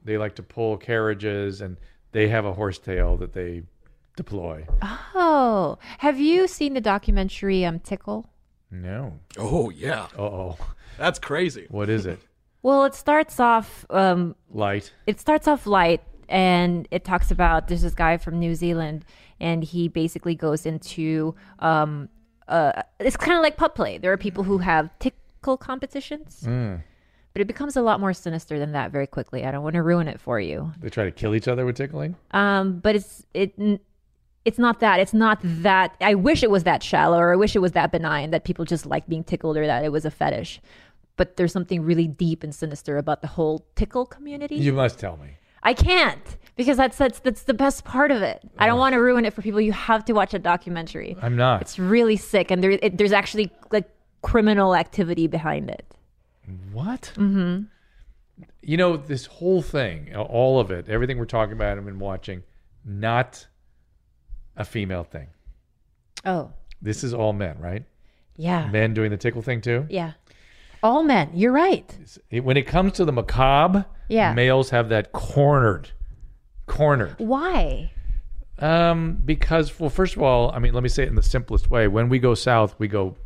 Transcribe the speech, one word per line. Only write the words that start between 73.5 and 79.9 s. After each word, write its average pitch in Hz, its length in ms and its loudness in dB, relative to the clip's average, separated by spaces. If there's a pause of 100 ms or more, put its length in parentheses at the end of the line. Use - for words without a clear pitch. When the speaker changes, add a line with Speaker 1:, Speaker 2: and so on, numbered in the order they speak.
Speaker 2:
Yeah. 208 260 2
Speaker 1:
males 127 360 4
have 120 180 2
that 107 240 0
cornered. 139 800 2 (760)
Cornered. 139 520 2
Speaker 2:
Why? 240 720 0 (680)
Speaker 1:
Um, 165 640 2
because, 156 540 2
well, 151 120 -2